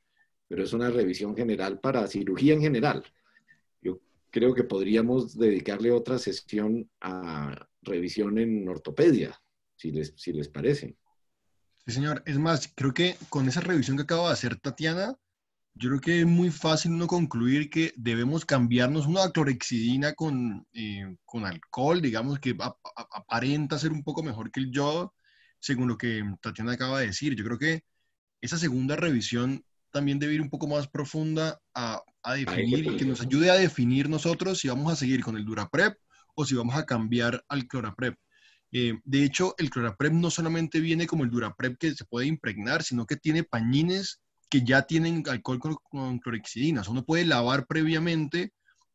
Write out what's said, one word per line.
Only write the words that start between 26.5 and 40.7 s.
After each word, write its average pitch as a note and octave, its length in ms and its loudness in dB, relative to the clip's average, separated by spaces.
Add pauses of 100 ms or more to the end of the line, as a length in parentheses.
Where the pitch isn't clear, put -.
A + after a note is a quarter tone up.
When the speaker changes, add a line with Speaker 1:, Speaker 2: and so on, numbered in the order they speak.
Speaker 2:
acaba C3 280 -2
de B2 60 0
decir. C3+ 280 -2
Yo G#2 100 -4
creo A2+ 140 -4
que D#3+ 240 -2 (580)
esa C#3+ 160 -6
segunda C3+ 380 0
revisión C3 680 0 (260)
también C#3+ 280 0
debe D3 160 -2
ir D#3 80 0
un C#3 80 -8
poco D3 180 -4
más D3 180 -2
profunda D#3 760 -2 (140)
a, A2+ 280 -6 (200)
a B2 100 -2
Speaker 1:
Ahí C3+ 120 -2
Speaker 2:
definir A2+ 340 2
y D#3+ 120 0
que A2 40 -2
Speaker 1:
está. C3+ 120 0
Speaker 2:
nos B2+ 140 -2
ayude C#3 300 4
a F3+ 40 8
definir C#3+ 540 4
nosotros E3+ 500 0
si C#3 100 -2
vamos C#3+ 240 0
a D#3+ 40 -2
seguir C3 280 2
con A2 120 -4
el G#2 80 -4
Duraprep A2 520 0 (400)
o D3+ 80 0
si C3+ 100 0
vamos A#2+ 220 0
a D#3 100 -2
cambiar A#2+ 640 0
al B2+ 180 -4
Cloraprep. B2 500 -4 (540)
Eh, A#2+ 340 0
de C#3 200 4
hecho, F3+ 340 0
el D#3 120 -2
Cloraprep B2 420 0
no E3+ 180 4
solamente E3 500 -2